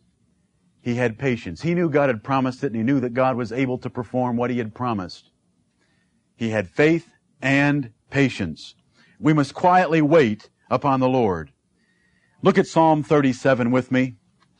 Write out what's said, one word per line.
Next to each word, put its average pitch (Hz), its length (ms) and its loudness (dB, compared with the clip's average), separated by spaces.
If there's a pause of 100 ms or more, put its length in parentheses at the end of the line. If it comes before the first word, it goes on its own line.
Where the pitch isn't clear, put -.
(840)
He 123 140 -4
had 117 220 -2
patience. 113 440 -6
He 170 120 -2
knew 175 140 0
God 139 200 2
had 113 140 -2
promised 131 400 -4
it, 143 60 -2
and 107 80 -8
he 110 60 -2
knew 135 180 0
that 120 140 -4
God 131 220 0
was 117 160 -6
able 123 260 -4
to 123 120 -12
perform 123 460 -4
what 123 140 -2
he 123 80 -4
had 110 160 -6
promised. 110 560 -8 (1080)
He 113 140 -4
had 107 180 -2
faith 160 440 0 (280)
and 139 500 0 (200)
patience. 113 640 -2 (440)
We 143 140 2
must 151 220 0
quietly 180 480 2
wait 139 480 2 (200)
upon 131 300 0
the 127 80 2
Lord. 101 440 0 (880)
Look - 160 4
at 185 80 4
Psalm 160 360 2
thirty-seven 131 680 2
with 127 200 0
me. 127 260 0 (440)